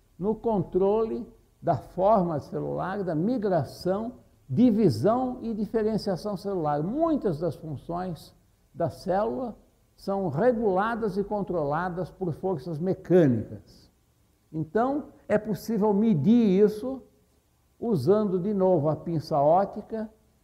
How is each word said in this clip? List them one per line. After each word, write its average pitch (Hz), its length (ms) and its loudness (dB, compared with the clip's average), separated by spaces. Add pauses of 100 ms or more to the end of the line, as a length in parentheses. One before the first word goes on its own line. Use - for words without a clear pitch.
(160)
no 202 160 -2
controle 214 920 0 (340)
da 165 160 0
forma 175 640 0
celular, 151 640 -6
da 175 140 -4
migração, 196 960 -2 (360)
divisão 214 920 4
e 226 100 -6
diferenciação 208 840 -2
celular. 156 480 -2
Muitas 247 560 0
das 170 160 -4
funções 170 760 -10 (400)
da 165 180 -2
célula 226 680 -4 (400)
são 196 320 -4
reguladas 214 880 0
e 202 80 0
controladas 180 880 -4
por 175 240 -6
forças 175 440 -6
mecânicas. 151 1120 0 (640)
Então, 226 560 -2 (180)
é 208 100 2
possível 214 560 0
medir 208 720 6
isso 254 380 -2 (760)
usando, 196 600 2
de 202 160 -2
novo, 185 340 2
a 151 60 0
pinça 156 460 -2
ótica. 202 680 0 (360)